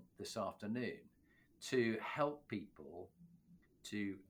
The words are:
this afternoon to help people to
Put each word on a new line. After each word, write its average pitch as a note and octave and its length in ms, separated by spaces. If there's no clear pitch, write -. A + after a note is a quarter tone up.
this G2+ 180
afternoon A2 640
to A2+ 320
help D3 460
people - 600
to G2+ 300